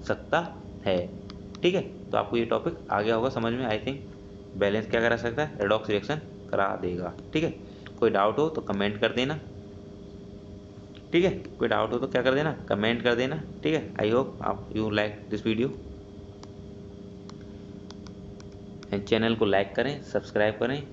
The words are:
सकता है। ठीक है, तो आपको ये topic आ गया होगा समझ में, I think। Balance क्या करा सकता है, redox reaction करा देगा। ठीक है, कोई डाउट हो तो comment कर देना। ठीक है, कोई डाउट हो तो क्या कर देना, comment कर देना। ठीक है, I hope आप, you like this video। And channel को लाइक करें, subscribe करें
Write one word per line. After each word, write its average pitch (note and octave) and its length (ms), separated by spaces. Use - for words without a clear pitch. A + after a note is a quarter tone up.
सकता - 320
है। F#2+ 120
ठीक F#3 120
है, E3 60
तो A2 80
आपको A2 200
ये A#2 80
topic A2+ 320
आ G2+ 100
गया A2+ 140
होगा A#2+ 140
समझ A#2 240
में, B2 140
I G#2+ 120
think। - 760
Balance G2+ 320
क्या A#2 120
करा A#2 160
सकता A#2+ 260
है, - 160
redox G#2 300
reaction G2+ 320
करा G2 160
देगा। F2+ 320
ठीक D#3+ 100
है, D#3+ 100
कोई A2+ 100
डाउट G2+ 300
हो D#3 100
तो - 140
comment G#2 360
कर A2+ 120
देना। C3+ 280
ठीक F3 140
है, F3+ 60
कोई A#2+ 80
डाउट A2 260
हो A#2+ 40
तो B2+ 100
क्या B2+ 140
कर C3 120
देना, D3 220
comment A2+ 340
कर A#2+ 120
देना। C3+ 260
ठीक D3+ 100
है, C3 220
I G#2+ 160
hope C3 320
आप, G#2 280
you A2 220
like G#2 260
this G#2+ 180
video। A2+ 240
And G2 140
channel A2+ 320
को A2 100
लाइक G2 300
करें, C#3 280
subscribe G#2+ 560
करें C3 220